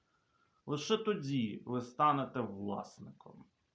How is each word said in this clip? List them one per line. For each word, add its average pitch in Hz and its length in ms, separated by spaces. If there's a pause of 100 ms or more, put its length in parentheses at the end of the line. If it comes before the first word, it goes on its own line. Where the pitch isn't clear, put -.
(680)
лише 147 300
тоді 139 680
ви 123 140
станете 139 600
власником. - 1040 (300)